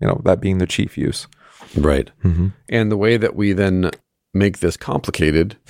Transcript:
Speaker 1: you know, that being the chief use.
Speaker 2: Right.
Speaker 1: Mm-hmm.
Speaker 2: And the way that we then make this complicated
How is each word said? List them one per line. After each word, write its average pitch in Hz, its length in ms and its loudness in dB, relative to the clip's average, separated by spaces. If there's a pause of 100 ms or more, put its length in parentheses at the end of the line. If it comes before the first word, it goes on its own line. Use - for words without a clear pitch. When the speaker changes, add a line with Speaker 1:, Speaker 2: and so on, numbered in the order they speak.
Speaker 1:
you - 80 0
know, - 160 -2
that 92 160 2
being 95 180 -2
the 90 80 0
chief - 320 -4
use. - 300 -4 (480)
Speaker 2:
Right. 73 340 2 (140)
Speaker 1:
Mm-hmm. 90 240 2 (200)
Speaker 2:
And 113 220 0
the 107 60 0
way 110 200 2
that 110 200 -2
we 101 160 0
then 92 380 2 (440)
make 98 240 2
this 85 180 -2
complicated 80 800 -2 (140)